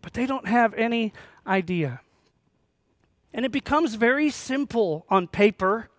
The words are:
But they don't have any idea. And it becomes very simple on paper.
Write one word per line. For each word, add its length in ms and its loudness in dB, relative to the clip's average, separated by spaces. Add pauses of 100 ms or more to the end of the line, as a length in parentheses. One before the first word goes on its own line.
But 120 -18
they 120 -2
don't 220 -6
have 260 2
any 380 -2 (340)
idea. 540 -2 (1300)
And 120 -4
it 80 -2
becomes 420 0
very 360 2
simple 760 -2
on 200 2
paper. 600 0 (100)